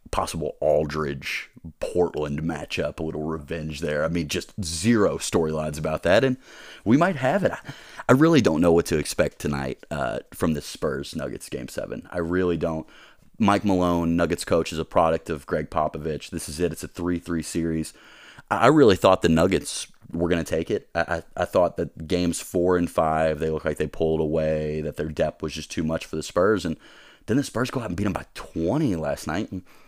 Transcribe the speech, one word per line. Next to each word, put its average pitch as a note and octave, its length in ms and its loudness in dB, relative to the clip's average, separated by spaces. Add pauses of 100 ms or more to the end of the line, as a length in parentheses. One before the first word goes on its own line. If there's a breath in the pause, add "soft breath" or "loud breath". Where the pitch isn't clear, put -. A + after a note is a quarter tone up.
(100)
Possible E2 500 -4
Aldridge D2 880 -2 (300)
Portland D2+ 640 -2
matchup, D#2 560 -4
a D#2+ 40 -6
little D#2 220 -6
revenge D#2 560 -6
there. D2+ 240 -2
I E2 40 0
mean, E2+ 200 -2
just - 240 -6 (120)
zero E2+ 540 2
storylines D#2 600 -2
about D#2 260 -4
that, G2+ 180 6
and C3 140 2 (480 loud breath)
we A2+ 120 6
might E3+ 200 2
have C#3+ 280 0
it. - 80 2
I, - 60 -10 (500 loud breath)
I - 40 6
really D#3 280 6
don't D#2+ 220 4
know F2 100 6
what E2+ 140 6
to E2 100 0
expect D2+ 420 -2
tonight, C#2 520 -4
uh, B1+ 300 -4 (120)
from E2 220 0
the D2 80 -4
Spurs C#2 520 -6
Nuggets C2+ 360 -8
Game C2 180 -8
seven. - 420 -10
I F2+ 80 -8
really F2 380 0
don't. D#2+ 300 -4 (520 loud breath)
Mike G2+ 280 4
Malone, F2 500 2
Nuggets E2+ 300 0
coach, E2 260 0
is D#2+ 60 -6
a D#2+ 60 -2
product E2 440 0
of D#2 180 -6
Greg D#2 220 -4
Popovich. D#2 640 -4
This - 180 -8
is D2+ 100 -10
it. E2+ 140 0
It's - 100 -12
a D#2 60 -8
three F2 300 -2
three E2+ 240 -4
series. D#2+ 500 -2 (580 loud breath)
I, G#2+ 60 0
I G2 120 4
really C#3 280 8
thought F#2 240 6
the E2+ 80 2
Nuggets E2 600 2 (220)
were E2+ 200 -2
gonna E2+ 120 0
take E2 280 -4
it. D#2+ 240 -6
I, E2+ 60 0
I, E2 220 -2 (200)
I - 20 -2
thought F2 320 2
that D#2+ 320 -6
games F2 320 0
four F2+ 380 2
and E2+ 120 -2
five, D#2 500 2
they D#2+ 100 -2
looked D#2 160 -4
like D2+ 100 -2
they D#2 100 -2
pulled D#2+ 340 0
away, D#2 600 -2
that D2+ 160 -6
their D#2 140 -6
depth D#2 320 -4
was D#2+ 100 -6
just - 180 -10
too E2+ 140 -4
much D#2+ 220 -4
for - 100 -10
the D#2 60 -4
Spurs, F#2+ 420 2
and D#2+ 140 -4 (480 loud breath)
then A2 100 0
the C#3 80 2
Spurs A#2+ 260 -4
go C3 100 -4
out A2+ 80 -6
and F2 80 -6
beat G2+ 80 -2
them G2 100 0
by - 180 -8
twenty G2 640 -2
last D2 300 -4
night. E2+ 260 -4
And F#2 100 -8 (260 soft breath)